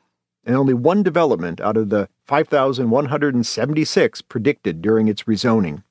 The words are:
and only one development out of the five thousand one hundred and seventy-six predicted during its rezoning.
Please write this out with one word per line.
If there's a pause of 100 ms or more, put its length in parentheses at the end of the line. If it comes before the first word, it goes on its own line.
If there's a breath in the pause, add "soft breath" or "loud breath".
(440)
and
only
one
development
out
of
the (180)
five
thousand
one
hundred
and
seventy-six
predicted
during
its
rezoning.